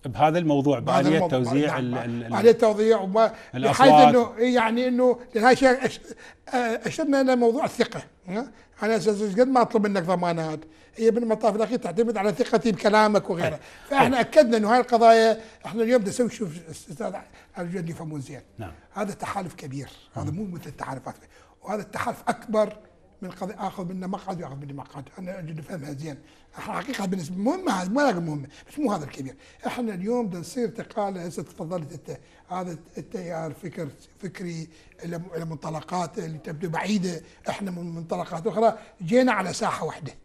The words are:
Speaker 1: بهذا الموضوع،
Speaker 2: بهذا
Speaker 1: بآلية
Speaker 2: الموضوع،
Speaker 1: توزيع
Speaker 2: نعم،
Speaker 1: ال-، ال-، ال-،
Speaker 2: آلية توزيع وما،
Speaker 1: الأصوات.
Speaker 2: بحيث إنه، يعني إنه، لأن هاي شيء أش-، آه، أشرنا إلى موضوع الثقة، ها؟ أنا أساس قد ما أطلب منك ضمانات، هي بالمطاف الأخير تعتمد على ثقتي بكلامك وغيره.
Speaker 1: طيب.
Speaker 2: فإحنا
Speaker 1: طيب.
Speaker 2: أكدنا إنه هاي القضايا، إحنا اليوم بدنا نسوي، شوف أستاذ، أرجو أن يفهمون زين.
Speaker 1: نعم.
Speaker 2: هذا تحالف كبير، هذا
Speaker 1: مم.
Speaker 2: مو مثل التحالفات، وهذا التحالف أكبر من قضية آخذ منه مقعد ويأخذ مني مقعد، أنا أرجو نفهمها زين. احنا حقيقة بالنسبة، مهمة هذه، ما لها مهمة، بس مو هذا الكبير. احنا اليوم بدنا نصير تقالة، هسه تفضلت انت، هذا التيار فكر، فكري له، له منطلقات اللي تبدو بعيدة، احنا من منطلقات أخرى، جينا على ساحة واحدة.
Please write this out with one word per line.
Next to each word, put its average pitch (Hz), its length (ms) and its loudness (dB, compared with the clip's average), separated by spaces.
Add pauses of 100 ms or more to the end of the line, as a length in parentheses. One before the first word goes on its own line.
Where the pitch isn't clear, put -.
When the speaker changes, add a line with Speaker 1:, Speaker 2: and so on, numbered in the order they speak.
Speaker 1:
بهذا 156 340 2
الموضوع، 143 400 2
Speaker 2:
بهذا 127 220 2
Speaker 1:
بآلية 151 140 4
Speaker 2:
الموضوع، 160 240 2
Speaker 1:
توزيع 135 400 0
Speaker 2:
نعم، 123 140 -2
Speaker 1:
ال-، 120 40 -4
ال-، 117 360 -6
ال-، - 20 -4
Speaker 2:
آلية 214 160 8
توزيع 220 480 4
وما، 208 340 2 (220)
Speaker 1:
الأصوات. - 340 6
Speaker 2:
بحيث 247 260 10
إنه، 233 220 4
يعني 240 500 2
إنه، 247 320 2 (160)
لأن 214 80 2
هاي 247 120 8
شيء 254 300 4
أش-، - 140 -4 (540)
آه، 262 40 0
أشرنا 247 640 0
إلى 262 140 4
موضوع 240 300 4
الثقة، - 380 -2 (240)
ها؟ 220 240 -8 (320)
أنا 220 120 2
أساس 202 260 0
قد 214 260 2
ما 262 140 4
أطلب 214 260 2
منك 196 160 0
ضمانات، 165 560 -2 (360)
هي 226 160 4
بالمطاف 220 440 0
الأخير 220 220 0
تعتمد 214 400 -2
على 202 140 0
ثقتي 226 400 2
بكلامك 208 580 4
وغيره. 170 200 -2
Speaker 1:
طيب. 156 100 -8 (300)
Speaker 2:
فإحنا 269 280 4
Speaker 1:
طيب. 233 80 2
Speaker 2:
أكدنا 233 320 6
إنه 214 160 2
هاي 254 60 6
القضايا، 226 600 6 (260)
إحنا 226 180 -4
اليوم 240 160 4
بدنا 190 140 -2
نسوي، 240 160 0
شوف 202 200 -6 (220)
أستاذ، 185 420 -12 (440)
أرجو 180 220 -8
أن 165 80 -8
يفهمون 156 340 -10
زين. 127 200 -16 (160)
Speaker 1:
نعم. 92 140 -12 (220)
Speaker 2:
هذا 202 200 -6
تحالف 190 400 -8
كبير، 139 340 -12 (260)
هذا 147 180 -6
Speaker 1:
مم. 151 60 -6
Speaker 2:
مو 214 60 -6
مثل 175 240 -12
التحالفات، - 480 -12 (480)
وهذا 208 180 -6
التحالف - 460 -8
أكبر 214 500 -2 (440)
من 180 100 -12
قضية 190 280 -10
آخذ 190 260 -8
منه 185 220 -8
مقعد 190 300 -8
ويأخذ 143 180 -12
مني 139 180 -14
مقعد، 139 300 -14 (160)
أنا 185 180 -10
أرجو 165 160 -10
نفهمها 151 400 -12
زين. 143 240 -12 (400)
احنا 202 160 -12
حقيقة 202 320 -6
بالنسبة، 180 320 -6
مهمة 311 340 -2
هذه، 185 180 -2
ما 247 120 0
لها 240 180 2
مهمة، 151 280 -6 (220)
بس - 100 -14
مو 302 140 0
هذا 160 100 -6
الكبير. 131 320 -14 (320)
احنا 226 260 -6
اليوم 220 340 -4
بدنا 180 120 -8
نصير 220 300 -6
تقالة، 196 560 -8
هسه 175 180 -10
تفضلت 165 500 -10
انت، 151 240 -14 (320)
هذا 180 280 -8 (200)
التيار 160 560 -10
فكر، 165 340 -12 (320)
فكري 170 480 -10 (380)
له، 170 160 -8 (160)
له 165 80 -8
منطلقات 160 720 -6
اللي 165 180 -10
تبدو 160 320 -10
بعيدة، 175 520 -2 (280)
احنا 196 220 -6
من 170 240 -10
منطلقات 165 520 -8
أخرى، 220 300 2 (280)
جينا 247 260 4
على 185 220 -2
ساحة 175 320 -4
واحدة. 151 260 -10 (140)